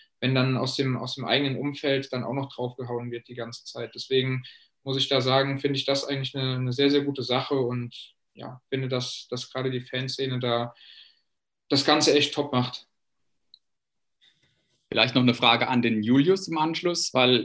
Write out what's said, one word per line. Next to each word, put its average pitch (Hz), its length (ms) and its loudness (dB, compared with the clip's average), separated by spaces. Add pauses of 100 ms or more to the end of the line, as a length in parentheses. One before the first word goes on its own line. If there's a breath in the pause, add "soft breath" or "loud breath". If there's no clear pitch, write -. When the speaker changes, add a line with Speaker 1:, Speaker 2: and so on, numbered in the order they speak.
(200 soft breath)
Speaker 1:
wenn 127 120 2
dann 131 240 2
aus 120 200 -2
dem, 131 200 0
aus 127 200 -6
dem 131 80 -8
eigenen 131 340 0
Umfeld 139 540 -2
dann 123 100 -4
auch - 100 -6
noch 135 220 -6
draufgehauen 120 560 -8
wird 117 160 -10
die 123 80 -18
ganze 117 300 -12
Zeit. 117 320 -12
Deswegen 131 480 0 (400 soft breath)
muss 135 120 -4
ich 139 120 0
da 135 120 2
sagen, 135 380 2
finde 139 220 -2
ich - 40 -6
das 139 200 0
eigentlich 139 320 -6
eine, 131 180 -2
eine 127 180 -2
sehr, 139 200 4
sehr 143 100 4
gute 139 220 -4
Sache 131 320 0
und 123 580 -4 (200)
ja, - 340 -14
finde, 131 180 -4
dass, 123 440 -4
dass 123 200 -8
gerade 131 220 -4
die 123 80 -4
Fanszene 131 580 -4
da 120 360 -2 (920 soft breath)
das 143 160 2
Ganze 151 300 6
echt 147 200 2
top - 180 -4
macht. 123 340 -2 (2000)
Speaker 2:
Vielleicht 120 240 2
noch 127 60 6
eine 123 120 6
Frage 120 320 4
an 123 160 2
den 113 220 0
Julius 147 420 4
im 160 100 -4
Anschluss, 170 580 -2
weil 127 300 6